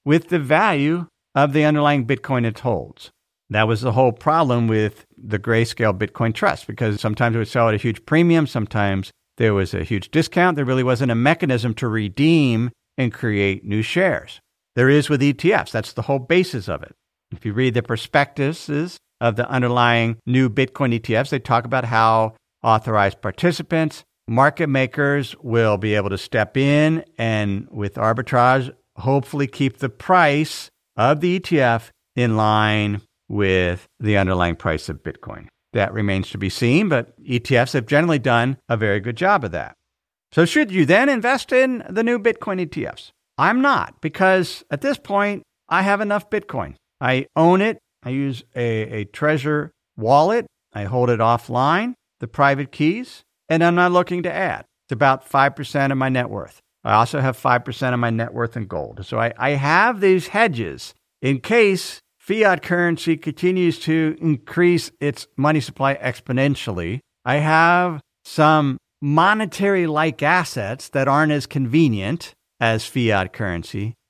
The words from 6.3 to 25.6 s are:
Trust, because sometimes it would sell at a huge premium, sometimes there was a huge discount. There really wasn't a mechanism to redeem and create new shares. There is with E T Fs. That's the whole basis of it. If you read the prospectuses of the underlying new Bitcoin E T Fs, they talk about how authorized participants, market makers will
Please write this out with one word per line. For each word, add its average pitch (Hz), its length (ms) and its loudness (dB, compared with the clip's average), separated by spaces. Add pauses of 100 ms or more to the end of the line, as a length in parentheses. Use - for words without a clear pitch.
Trust, - 320 -2
because 107 340 -4
sometimes 113 340 0
it 117 40 -2
would 110 100 -4
sell 117 200 2
at 107 60 2
a 101 40 -2
huge 113 280 -4
premium, 165 400 4
sometimes 101 640 -2 (260)
there 110 180 2
was 95 200 0
a 87 100 -4
huge 98 260 -6
discount. 170 460 2
There 143 80 -2
really 131 180 0
wasn't 123 300 0
a 113 40 0
mechanism 123 580 0
to 123 140 -6
redeem 123 840 0 (260)
and 127 160 -2
create 101 520 -2
new 104 180 -2
shares. - 580 -2 (340)
There 127 140 4
is 143 200 4
with 139 140 0
E 139 100 2
T 175 200 0
Fs. - 200 -2
That's 110 200 -6
the 117 100 -8
whole 139 160 -2
basis 147 500 -2
of 76 140 -6
it. - 120 -20 (380)
If - 120 -16
you 104 80 -4
read 120 220 0
the 117 80 0
prospectuses 143 1160 -4 (220)
of 117 160 2
the 120 120 -2
underlying 120 800 2
new 127 220 4
Bitcoin 127 460 0
E 113 40 -2
T 110 180 -2
Fs, 135 140 0
they 143 80 -2
talk 120 260 0
about 123 200 -4
how 113 500 2 (280)
authorized 110 580 2
participants, 160 840 -2 (240)
market 139 400 2
makers 139 760 0
will 113 340 2